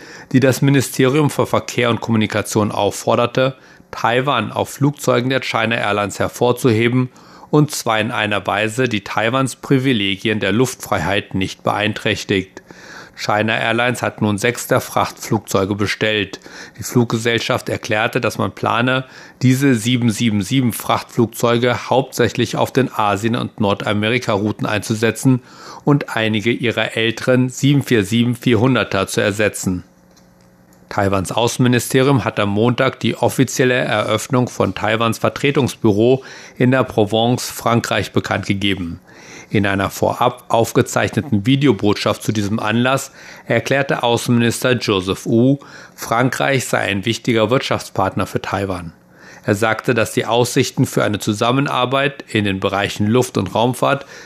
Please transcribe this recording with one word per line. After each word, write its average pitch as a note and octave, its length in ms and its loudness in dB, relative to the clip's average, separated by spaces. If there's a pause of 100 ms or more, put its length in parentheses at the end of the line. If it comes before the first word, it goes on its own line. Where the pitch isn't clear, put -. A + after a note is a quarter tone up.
(320)
die C3 80 4
das C3 200 4
Ministerium C#3 720 2
für A#2+ 160 0
Verkehr - 420 0
und A2+ 120 0
Kommunikation G#2+ 720 0
aufforderte, A#2 840 0 (340)
Taiwan A#2+ 640 0
auf G#2 180 -2
Flugzeugen C3 600 0
der C3 120 0
China A2+ 320 0
Airlines G#2 460 -2
hervorzuheben, A#2+ 880 2 (420)
und D3+ 220 4
zwar A2 260 -2
in A2 140 -2
einer G#2+ 340 -2
Weise, A2 420 0
die G#2+ 140 -2
Taiwans A#2+ 540 -2
Privilegien A2 840 0
der G2+ 140 0
Luftfreiheit G2+ 800 -2
nicht F2+ 300 -4
beeinträchtigt. G#2 960 -2 (540)
China A2 420 0
Airlines A#2+ 420 0
hat A2 220 -4
nun G#2 160 2
sechs A#2+ 300 -2
der C3 120 2
Frachtflugzeuge G2+ 920 -2
bestellt. G#2 640 -2 (380)
Die A2 60 -14
Fluggesellschaft A#2 840 0
erklärte, A2 520 -2
dass A2 180 -2
man G2+ 140 -2
plane, B2 520 0 (380)
diese C3 320 4
sieben A#2 360 0
sieben G#2 300 0
sieben B2 320 0
Frachtflugzeuge A#2+ 1160 0
hauptsächlich A#2+ 640 0
auf A#2+ 160 0
den C3 180 2
Asien- G#2+ 460 0
und A#2+ 240 -6
Nordamerika-Routen G#2+ 1080 0
einzusetzen A2+ 760 0 (420)
und C#3+ 320 0
einige A2 360 0
ihrer A2 440 -2
älteren B2 520 2
sieben C#3 340 2
vier A2 220 2
sieben A#2 320 0
vierhunderter A2 720 2
zu - 120 -2
ersetzen. G2+ 640 -2 (1080)
Taiwans G2 420 0
Außenministerium B2 920 2
hat A2 160 -2
am G#2 80 0
Montag A#2+ 500 2
die - 180 -2
offizielle B2+ 580 0
Eröffnung A#2 760 0
von G2 260 -2
Taiwans A2 440 0
Vertretungsbüro A#2+ 1040 2 (320)
in B2+ 160 4
der C3 100 4
Provence, A2+ 640 0
Frankreich, A2+ 640 -2
bekannt G2+ 340 -2
gegeben. F#2+ 520 -4 (520)
In G#2 180 2
einer G2 220 0
vorab - 580 0
aufgezeichneten A2 1000 0
Videobotschaft A2+ 760 2
zu A#2 80 -2
diesem G#2 260 -2
Anlass A#2+ 540 0 (340)
erklärte C3+ 560 0
Außenminister A#2 720 0
Joseph F#2+ 540 -2
Wu, B2+ 320 4 (360)
Frankreich C3 720 -2
sei A#2 140 -2
ein G2+ 240 -2
wichtiger A2+ 460 0
Wirtschaftspartner G2+ 760 -2
für - 160 -6
Taiwan. F#2 500 -6 (520)
Er A2 100 2
sagte, A2 400 0
dass A2 180 0
die A#2+ 140 -2
Aussichten A#2+ 600 2
für - 180 -2
eine G#2 160 -2
Zusammenarbeit C3 1080 -2
in G#2+ 160 0
den G2 140 -2
Bereichen G2 480 -2
Luft- B2 320 2
und F2+ 160 -2
Raumfahrt, B2+ 520 0 (200)